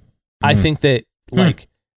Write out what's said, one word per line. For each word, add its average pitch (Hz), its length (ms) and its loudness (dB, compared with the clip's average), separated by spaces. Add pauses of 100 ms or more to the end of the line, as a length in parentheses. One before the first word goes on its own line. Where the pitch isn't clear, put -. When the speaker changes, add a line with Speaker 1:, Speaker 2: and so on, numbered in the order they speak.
(440)
Speaker 1:
I 147 120 0
Speaker 2:
Hmm. 101 60 0
Speaker 1:
think 156 200 -2
that, 135 220 0 (280)
Speaker 2:
Hmm. - 80 -4
Speaker 1:
like, 175 260 0 (320)